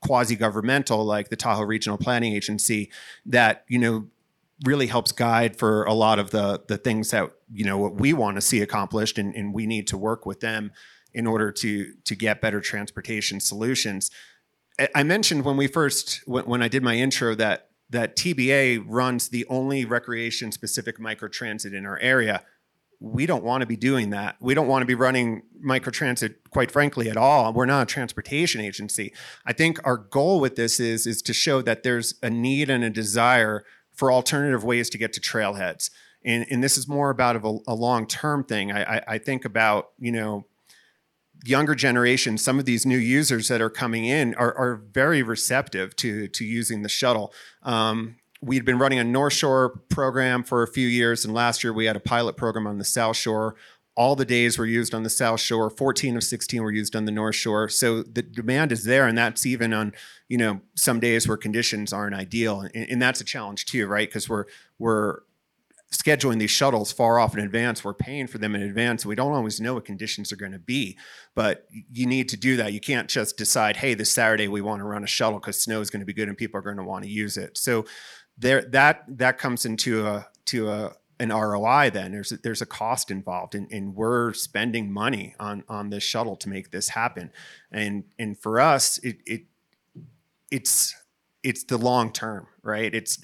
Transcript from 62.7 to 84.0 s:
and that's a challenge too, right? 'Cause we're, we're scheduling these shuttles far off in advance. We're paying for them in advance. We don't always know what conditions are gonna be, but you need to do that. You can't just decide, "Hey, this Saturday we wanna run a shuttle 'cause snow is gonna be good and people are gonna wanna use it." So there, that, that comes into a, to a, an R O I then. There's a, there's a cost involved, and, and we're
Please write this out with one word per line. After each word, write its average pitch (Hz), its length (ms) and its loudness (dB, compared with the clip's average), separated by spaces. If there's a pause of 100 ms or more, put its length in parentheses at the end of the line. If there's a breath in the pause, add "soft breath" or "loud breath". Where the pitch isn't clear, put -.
and 123 140 -2
that's 127 180 2
a 104 60 -10
challenge 104 400 -8
too, 110 220 -2
right? 104 240 0
'Cause - 180 -6
we're, 104 160 -4 (340 loud breath)
we're 107 420 0 (720)
scheduling 135 480 2
these 107 100 0
shuttles 123 420 2
far 117 280 4
off 110 180 2
in 104 60 -2
advance. 113 400 -2
We're 101 100 -6
paying 135 320 -6
for 117 120 -12
them 104 180 -2
in 101 80 -4
advance. 110 420 -2
We 104 80 -6
don't 135 200 0
always 110 260 -2
know 120 140 -4
what 117 100 -6
conditions 104 480 -8
are 101 60 -10
gonna 95 200 -12
be, 117 400 -6 (380 loud breath)
but 104 320 0 (240)
you 123 160 -2
need 127 220 0
to 107 80 -6
do 127 180 2
that. 107 160 0
You 104 80 -8
can't 123 300 -4
just 110 280 -2
decide, 107 380 2
"Hey, 135 180 0
this 104 180 0
Saturday 110 360 4
we 101 140 -4
wanna 101 240 -4
run 104 180 -6
a 101 40 -8
shuttle 110 320 0
'cause - 200 -6
snow 110 220 -2
is 101 80 -6
gonna 101 160 -8
be 98 80 -6
good 101 160 -4
and 98 80 -10
people 107 200 -8
are 98 60 -8
gonna 101 220 -8
wanna 95 220 -8
use 104 300 -6
it." 95 200 -10
So 117 280 0 (520 loud breath)
there, 135 320 4
that, 139 400 6
that 127 280 0
comes 123 280 -4
into 110 420 -2
a, 101 200 -4 (180)
to 110 240 -4
a, 104 260 -6 (240)
an 117 100 -2
R 107 260 0
O 104 100 -2
I 135 240 6
then. 95 240 -4
There's 101 180 -8
a, 120 60 -8
there's 113 240 -6
a 117 40 -4
cost - 460 -4
involved, 90 420 -8
and, 101 180 -8
and 98 220 -8
we're 117 400 0